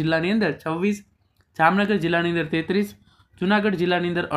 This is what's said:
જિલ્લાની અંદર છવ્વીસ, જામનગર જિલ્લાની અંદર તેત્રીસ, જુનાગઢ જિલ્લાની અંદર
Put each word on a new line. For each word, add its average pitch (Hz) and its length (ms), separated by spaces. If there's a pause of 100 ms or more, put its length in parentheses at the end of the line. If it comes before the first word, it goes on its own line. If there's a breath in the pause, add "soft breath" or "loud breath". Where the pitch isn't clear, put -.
જિલ્લાની 160 360
અંદર 196 140 (120)
છવ્વીસ, 180 360 (580)
જામનગર 196 480
જિલ્લાની 170 300
અંદર 165 200
તેત્રીસ, 190 360 (500 soft breath)
જુનાગઢ 202 420
જિલ્લાની 175 300
અંદર 170 140 (100)